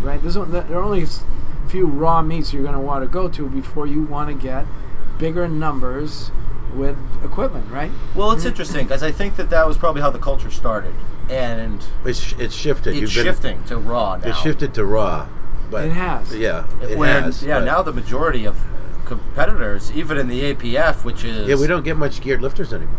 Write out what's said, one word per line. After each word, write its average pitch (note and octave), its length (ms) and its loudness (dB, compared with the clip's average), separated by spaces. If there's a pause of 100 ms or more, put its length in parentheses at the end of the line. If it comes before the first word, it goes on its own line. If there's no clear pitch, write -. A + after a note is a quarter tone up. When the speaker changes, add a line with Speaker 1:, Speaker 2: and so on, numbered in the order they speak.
Speaker 1:
right? C#3+ 180 0
There's E3+ 160 0
o-, F#3+ 80 0
there F3+ 320 -2
are G#3 60 0
only G3+ 160 0
a D#3+ 60 4
s-, - 180 0 (440)
few F#3 200 2
raw E3 340 2
meats D#3 320 -2
you're C#3 100 0
gonna C#3+ 160 0
wanna C3+ 280 -2
go F#3 200 0
to D#3 200 -4
before C3+ 400 -2
you D3+ 160 2
wanna D3 320 -2
get C3 320 -2 (500)
bigger E3 300 -2
numbers D3+ 840 -2 (460)
with C#3 200 2 (280)
equipment, E3 480 0
right? D3 180 -6 (240)
Speaker 2:
Well, G3+ 180 4
it's A3 100 2
Speaker 1:
Mm-hmm. E3+ 80 0
Speaker 2:
interesting C#3+ 380 -2
'cause C3+ 140 2
I D3+ 80 0
think G3+ 280 0
that F3+ 120 0
that D#3+ 180 4
was D#3 100 2
probably D3+ 260 0
how C#3+ 80 2
the - 80 -4
culture - 320 0
started, G#2 420 0 (340)
and A#2 560 -2 (220)
Speaker 3:
It's A#2+ 140 -2
sh-, - 180 2
it's A#2 160 -4
shifted. - 380 0
Speaker 2:
it's - 100 0
Speaker 3:
You've G#2+ 240 0
been F#3 80 4
Speaker 2:
shifting - 320 0
to A#2+ 120 -4
raw A2+ 400 0
now. F2+ 120 -2
Speaker 3:
It's A2 80 -2
shifted D3+ 380 0
to G#2+ 100 2
raw, G2 400 2 (460)
but G#2+ 140 -4
Speaker 1:
It D#3+ 80 2
has. F3 420 0
Speaker 3:
Yeah, A#2+ 300 -2 (180)
it G#2+ 160 0
Speaker 2:
When, C#3+ 240 4
Speaker 3:
has, - 180 0
Speaker 2:
yeah, C#3 180 0
Speaker 3:
but B2 60 0
Speaker 2:
now E3 160 0
the D#3+ 120 -6
majority A#2+ 520 0
of G#2 120 4 (480)
competitors, A#2 880 2
even D#3 240 0
in C3 80 0
the B2 180 -4
A C#3+ 80 -2
P A#2+ 240 -2
F, D#3+ 260 2
which A#2 200 0
is A2 240 -2
Speaker 3:
Yeah, C#3 80 2
we C#3 100 0
don't E3 180 0
get D#3+ 140 -2
much C#3+ 240 0
geared B2+ 220 0
lifters - 280 0
anymore. F2 280 0